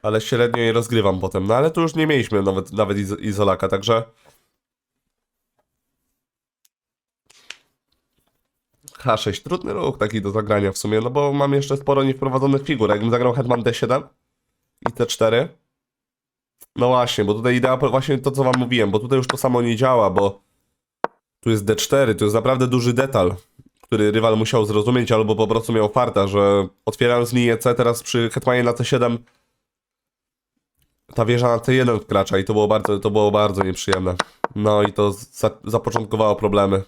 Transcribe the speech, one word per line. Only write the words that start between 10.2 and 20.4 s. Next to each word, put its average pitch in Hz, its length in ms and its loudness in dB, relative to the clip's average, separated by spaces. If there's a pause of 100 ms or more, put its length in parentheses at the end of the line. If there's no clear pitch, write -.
do 98 80 -4
zagrania 101 420 0
w - 60 -10
sumie, 110 220 0
no 120 100 -4
bo 143 220 0
mam 143 200 0
jeszcze 139 240 0
sporo 139 280 0
niewprowadzonych 135 580 0
figur. 110 280 0
Jakbym 107 200 0
zagrał 120 220 2
hetman 120 300 0
D 117 120 0
siedem 127 280 -2 (840)
i - 40 -2
C 120 140 -4
cztery. 117 420 0 (1300)
No 123 120 2
właśnie, 120 360 0
bo 104 100 0
tutaj 120 200 0
idea, 127 220 2
po-, 127 140 0
właśnie 131 280 0
to, 135 120 -2
co 135 140 -2
wam 127 140 2
mówiłem, 123 320 0
bo 104 80 0
tutaj 127 200 0
już 127 80 -2
to 127 100 -2
samo 123 260 0
nie 120 140 0
działa, 120 340 2
bo... 98 300 0 (1000)